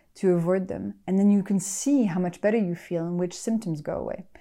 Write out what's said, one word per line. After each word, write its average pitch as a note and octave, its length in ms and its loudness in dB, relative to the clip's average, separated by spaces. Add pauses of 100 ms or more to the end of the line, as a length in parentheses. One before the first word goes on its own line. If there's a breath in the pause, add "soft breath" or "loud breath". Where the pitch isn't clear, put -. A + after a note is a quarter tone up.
(160 soft breath)
to F#3 180 2
avoid F3 340 0
them." G3+ 260 -6 (140)
And F#3 100 2
then G3+ 140 6
you G3+ 120 4
can G3 160 0
see C#4 460 0
how F3+ 140 0
much F3+ 220 -4
better G#3+ 160 2
you F3+ 180 0
feel E3+ 320 -4
and F3 120 -2
which F3 180 -2
symptoms G3 440 -4
go - 160 -6
away. - 280 -8 (160)